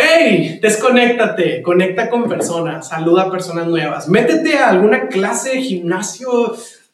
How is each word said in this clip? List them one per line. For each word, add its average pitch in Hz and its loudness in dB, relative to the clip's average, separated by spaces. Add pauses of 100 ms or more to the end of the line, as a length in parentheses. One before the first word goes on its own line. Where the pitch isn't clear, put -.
hey, 302 2
desconéctate, 220 2
conecta 185 0
con 233 -2
personas, 165 -4
saluda 170 2
a 190 -2
personas 170 -6
nuevas, 151 -4
métete 294 2
a 262 4
alguna 208 2
clase 214 -4
de 262 -2
gimnasio, 208 -4 (380)